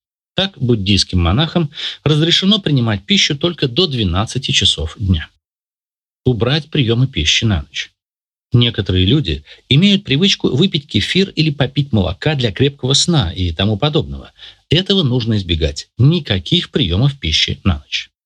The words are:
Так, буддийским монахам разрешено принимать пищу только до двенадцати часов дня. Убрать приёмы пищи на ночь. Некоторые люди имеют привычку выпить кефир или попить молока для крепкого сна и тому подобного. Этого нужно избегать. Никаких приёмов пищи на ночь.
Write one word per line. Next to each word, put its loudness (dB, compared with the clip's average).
Так, -4
буддийским 0
монахам 0
разрешено 2
принимать 0
пищу 0
только -2
до 0
двенадцати -2
часов 0
дня. 0
Убрать 0
приёмы 0
пищи -2
на 2
ночь. -12
Некоторые 2
люди 0
имеют 4
привычку 0
выпить 0
кефир 0
или 0
попить -2
молока 0
для -2
крепкого 0
сна 0
и -2
тому 0
подобного. -4
Этого 0
нужно 0
избегать. -4
Никаких 2
приёмов 0
пищи -2
на 0
ночь. -10